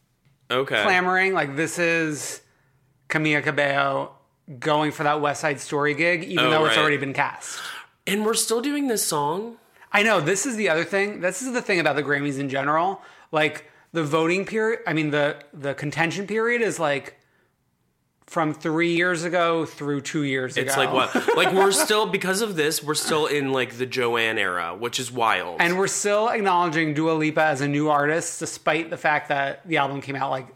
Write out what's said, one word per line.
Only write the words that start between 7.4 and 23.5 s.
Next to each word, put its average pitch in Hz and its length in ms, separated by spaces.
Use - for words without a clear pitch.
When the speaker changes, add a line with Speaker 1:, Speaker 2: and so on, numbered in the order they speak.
Speaker 1:
And 202 180
we're 220 80
still 220 260
doing 285 280
this 214 180
song? 175 520
Speaker 2:
I 202 100
know, 214 180
this 185 240
is 262 100
the 214 140
other 160 160
thing. 196 360
This 180 200
is 262 120
the 240 80
thing 202 180
about 151 160
the 147 80
Grammys 139 360
in 143 100
general. 151 520
Like, 151 380
the 165 100
voting 165 420
period, 220 420
I 170 60
mean, 151 180
the, 147 260
the 139 200
contention 160 540
period 226 340
is, 185 180
like, 143 380
from 156 260
three 170 420
years 170 300
ago 170 400
through 143 340
two 147 240
years 131 320
Speaker 1:
It's 127 220
Speaker 2:
ago. 135 80
Speaker 1:
like, 127 80
what? 415 220
Speaker 2:
<laughs> - 0
Speaker 1:
Like, 262 180
we're 392 200
still, 214 320
because 190 360
of 208 140
this, 156 260
we're 147 140
still 151 300
in, 139 260